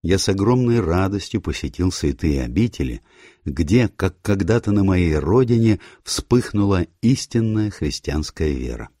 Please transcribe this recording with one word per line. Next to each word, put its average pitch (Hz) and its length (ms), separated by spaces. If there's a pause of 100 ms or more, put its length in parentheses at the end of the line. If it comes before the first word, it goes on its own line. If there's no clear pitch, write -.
«Я 87 160
с - 120
огромной 117 500
радостью 95 600
посетил 87 500
святые 71 500
обители, 65 600 (420)
где, 92 440
как - 340
когда-то 104 500
на 101 100
моей 90 340
родине, 113 600 (240)
вспыхнула 101 840 (160)
истинная 110 680
христианская 76 800
вера». 60 360 (120)